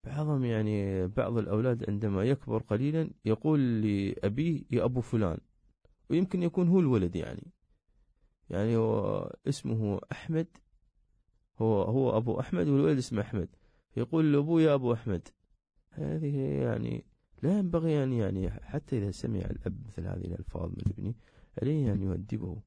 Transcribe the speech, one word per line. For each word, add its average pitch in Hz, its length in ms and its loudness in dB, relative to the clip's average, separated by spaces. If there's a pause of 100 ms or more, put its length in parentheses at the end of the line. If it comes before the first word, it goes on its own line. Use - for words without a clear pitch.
بعضهم، 143 400 0
يعني، 104 600 0
بعض 113 320 0
الأولاد 110 520 0
عندما 101 340 0
يكبر 117 380 0
قليلًا 147 480 0 (140)
يقول 120 580 2
لأبيه: 107 880 0
"يا 101 140 2
أبو 123 160 0
فلان"، 104 380 0 (720)
ويمكن 180 320 2
يكون 175 260 2
هو 185 120 6
الولد، 104 360 4
يعني، - 360 -8 (1000)
يعني، 107 260 2
هو 107 560 0 (160)
اسمه 110 520 -2 (120)
أحمد 165 340 -4 (1120)
هو، 110 240 4
هو 120 340 2
أبو 117 240 0
أحمد 170 280 0
والولد 143 300 4
اسمه 107 220 -2
أحمد، 98 280 -4 (480)
يقول 151 360 2
لأبوه: 160 300 4
"يا 151 120 6
أبو 127 180 2
أحمد". 110 360 -2 (640)
هذه 151 460 -4 (260)
يعني 117 420 -2 (380)
لا 180 160 2
ينبغي 165 460 2
أن، 131 80 0
يعني، 98 380 0
حتى - 480 -6
إذا 101 120 -2
سمع 104 300 -4
الأب 95 460 -6
مثل 90 200 -10
هذه 92 180 -6
الألفاظ 87 460 -8
من 92 160 -8
ابنه، 98 280 -4 (480)
عليه 135 300 0
أن 98 100 0
يؤدبه. 95 640 -4